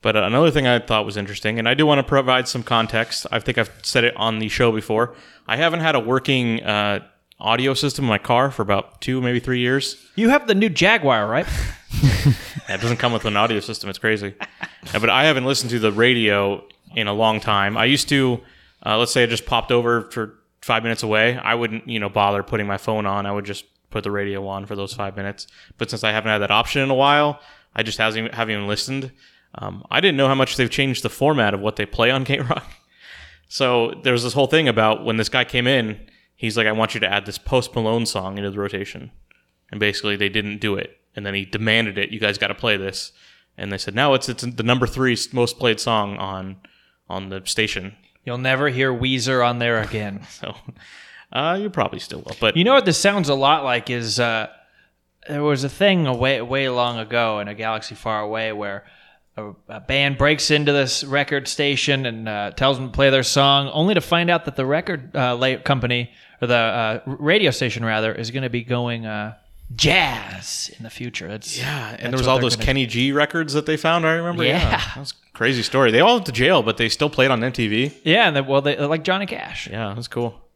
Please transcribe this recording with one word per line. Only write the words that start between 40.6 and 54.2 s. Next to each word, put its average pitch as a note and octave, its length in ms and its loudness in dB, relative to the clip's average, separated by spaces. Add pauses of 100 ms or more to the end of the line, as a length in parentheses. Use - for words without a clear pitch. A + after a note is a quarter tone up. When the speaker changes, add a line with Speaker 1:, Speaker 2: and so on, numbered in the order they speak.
Speaker 1:
it. - 200 -8 (220)
And G#2 80 -10
then G2+ 80 -6
he G2 100 -4
demanded G#2+ 540 0
it. G2+ 140 -4
"You G#2+ 100 -10
guys G#2 160 0
gotta G2+ 180 -2
play A2 220 0
this." F#2+ 340 -8 (460)
And G2+ 160 -6
they F#2+ 40 -6
said, G2+ 160 -8
"No, C3+ 200 2
it's, C3 160 0
it's A#2+ 140 -8
the A#2+ 200 -6
number B2 240 2
three B2+ 260 0
s-, - 200 -6
most A#2+ 260 -2
played A2+ 220 0
song G#2 360 -2
on, F#2+ 380 -8 (540)
on F#2+ 180 -8
the F#2+ 160 -10
station." G2+ 540 -4 (260)
Speaker 2:
You'll B2 140 -8
never C3 320 0
hear C3 240 0
Weezer B2+ 520 0
on A#2+ 140 0
there A#2 220 0
again. G#2 440 -6
<laughs> - 40 -20
Speaker 1:
So, - 260 -12 (800)
uh, D#3+ 260 -2
you G#3 100 -6
probably A#2+ 300 -4
still - 220 -12
will. - 180 -12
But A2 160 2
Speaker 2:
You E3+ 80 4
know B3+ 120 6
what A#3 100 6
this E3+ 120 2
sounds G3 300 2
a C#3+ 80 2
lot C#3 300 4
like B2 240 0
is, A#2 280 -2
uh, A2+ 300 0 (800)